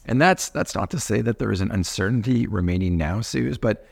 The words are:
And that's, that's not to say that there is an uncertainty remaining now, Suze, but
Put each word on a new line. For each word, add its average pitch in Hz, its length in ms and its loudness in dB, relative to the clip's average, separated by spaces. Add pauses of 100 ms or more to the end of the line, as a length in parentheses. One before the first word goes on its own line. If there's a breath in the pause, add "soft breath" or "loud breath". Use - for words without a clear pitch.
And 120 160 2
that's, 185 260 2
that's - 260 -6
not 101 180 -2
to 160 80 -4
say 110 200 0
that 113 180 -2
there 107 140 0
is 95 80 0
an 95 120 0
uncertainty 113 760 0
remaining 90 500 0
now, 82 240 0
Suze, 123 380 -4
but 110 340 -2